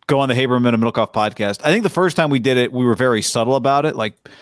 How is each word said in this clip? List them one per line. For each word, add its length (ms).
go 120
on 80
the 80
Haberman 380
and 100
Middlecoff 300
podcast. 500
I 80
think 120
the 60
first 280
time 120
we 100
did 180
it, 160
we 100
were 120
very 260
subtle 340
about 300
it. 100
Like, 200